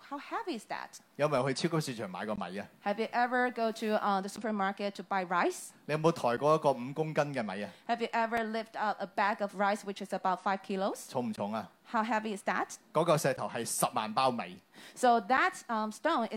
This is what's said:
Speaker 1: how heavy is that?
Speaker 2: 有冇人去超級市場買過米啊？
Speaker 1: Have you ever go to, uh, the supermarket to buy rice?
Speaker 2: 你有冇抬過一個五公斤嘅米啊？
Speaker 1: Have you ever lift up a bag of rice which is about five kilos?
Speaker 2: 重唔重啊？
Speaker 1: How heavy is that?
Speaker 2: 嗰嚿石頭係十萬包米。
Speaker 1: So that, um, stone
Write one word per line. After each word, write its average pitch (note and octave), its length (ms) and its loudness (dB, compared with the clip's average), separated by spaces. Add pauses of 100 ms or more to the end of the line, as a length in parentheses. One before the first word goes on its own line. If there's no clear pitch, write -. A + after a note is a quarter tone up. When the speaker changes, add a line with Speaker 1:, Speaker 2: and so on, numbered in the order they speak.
Speaker 1:
how C#4 100 -8
heavy E4 400 -6
is - 80 -12
that? - 320 -10 (160)
Speaker 2:
有 C#3+ 140 2
冇 C3 160 2
人 C3+ 100 0
去 - 140 0
超 D#3+ 100 2
級 D3+ 140 -2
市 - 40 -8
場 G#2+ 120 -6
買 F#2 160 -6
過 G#2+ 100 -2
米 F#2+ 240 -6
啊？ - 80 -10 (160)
Speaker 1:
Have G3+ 160 -2
you A3 140 -2
ever B3 380 2
go A3+ 200 0
to, G#3+ 240 0
uh, G3 260 2
the G3 80 -8
supermarket G3+ 680 -2
to F#3+ 80 -12
buy F#3+ 220 -2
rice? F3+ 440 0 (160)
Speaker 2:
你 C#3+ 80 -2
有 D#3 40 2
冇 D#3+ 140 6
抬 A#2+ 260 2
過 D3 180 6
一 - 40 4
個 D3 140 6
五 B2 200 -4
公 D#3 220 -2
斤 D3 180 2
嘅 B2+ 80 0
米 G2+ 220 -4
啊？ G2 60 -6 (180)
Speaker 1:
Have A#3 140 -2
you A#3 100 0
ever A3+ 400 0
lift A3 260 -6
up G#3 240 -2
a G3 140 -4
bag G#3 260 2
of G3 140 -2
rice G3+ 300 2
which G3 200 -8
is - 80 -6
about F#3 300 0
five G3 160 0
kilos? G3+ 500 -4
Speaker 2:
重 B2 200 -2
唔 G#2+ 40 -4
重 G#2 200 -4
啊？ G#2+ 180 -6 (180)
Speaker 1:
How G#3+ 140 2
heavy A3 340 0
is - 60 -14
that? G3+ 320 -2 (160)
Speaker 2:
嗰 E3 140 4
嚿 D#3+ 120 6
石 C#3 160 2
頭 A2 140 -4
係 A#2+ 180 -4
十 - 280 0
萬 A2 200 0
包 C3 160 4
米。 G2 300 -4 (360)
Speaker 1:
So A#3 260 6
that, C4+ 320 2 (140)
um, A3 240 -2
stone D4 460 0